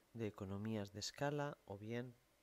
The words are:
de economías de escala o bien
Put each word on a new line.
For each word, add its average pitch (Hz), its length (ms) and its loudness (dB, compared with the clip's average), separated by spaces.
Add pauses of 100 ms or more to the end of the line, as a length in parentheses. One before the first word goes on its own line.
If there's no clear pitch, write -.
(120)
de 113 140 0
economías 101 680 0
de 104 80 -4
escala 143 640 2
o 98 140 -4
bien 117 360 -2 (280)